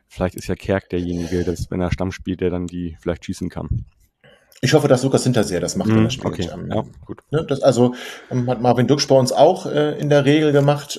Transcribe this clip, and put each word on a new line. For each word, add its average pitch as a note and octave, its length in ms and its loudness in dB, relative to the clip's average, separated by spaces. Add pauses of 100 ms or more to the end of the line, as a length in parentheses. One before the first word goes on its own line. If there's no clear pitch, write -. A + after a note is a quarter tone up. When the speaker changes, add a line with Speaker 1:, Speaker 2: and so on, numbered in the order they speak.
Speaker 1:
vielleicht - 300 -4
ist - 100 -12
ja F#2+ 80 -6
Kerk - 360 -4
derjenige, F2 520 -4
dass, F2 300 -6
wenn F2+ 80 -4
er F2 100 -2
Stamm F#2 220 -6
spielt, - 280 -8
der F2+ 100 0
dann F2+ 180 -6
die F2 320 -8
vielleicht E2+ 240 -6
schießen F#2 240 -8
kann. E2 360 -6 (760)
Speaker 2:
Ich C3+ 120 0
hoffe, C#3+ 160 4
dass B2+ 140 4
Lukas C3+ 220 2
Hinterseher F#2+ 360 0
das F2 160 -4
macht, F#2+ 140 -2
wenn A2 80 4
Speaker 1:
Mhm, A2 80 4
Speaker 2:
er A#2 40 -4
spielt. - 220 -8
Speaker 1:
okay. F2 180 -6
Speaker 2:
Ähm, F2 220 -12
Speaker 1:
Ja, G#2+ 120 -2 (200)
gut. - 160 -16 (100)
Speaker 2:
ne, D#3 140 -2
das, C#3 160 -4
also, B2 340 4 (360)
ähm, B2 180 -2
hat A#2 140 -2
Marvin B2 240 4
Duksch C#3+ 200 2
bei C#3 80 4
uns B2+ 160 4
auch, D#3+ 360 4
äh, D3 320 -2
in D3 100 -4
der C#3+ 160 4
Regel D3 280 4
gemacht. C#3+ 460 2